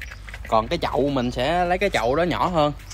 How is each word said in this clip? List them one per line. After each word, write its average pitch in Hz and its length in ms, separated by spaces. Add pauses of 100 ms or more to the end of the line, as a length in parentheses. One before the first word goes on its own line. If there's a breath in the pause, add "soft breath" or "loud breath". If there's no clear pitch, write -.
(480)
Còn 113 200
cái 170 100
chậu 135 320
mình 123 220
sẽ 156 340
lấy 175 120
cái 196 120
chậu 123 260
đó 160 80
nhỏ 139 240
hơn, 151 260 (200)